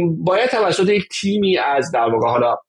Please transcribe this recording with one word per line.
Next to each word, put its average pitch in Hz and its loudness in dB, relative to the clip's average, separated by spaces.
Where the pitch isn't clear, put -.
باید 202 0
توسط 196 0
یک 208 0
تیمی 196 0
از 135 -2
در 117 0
واقع 113 0
حالا 120 0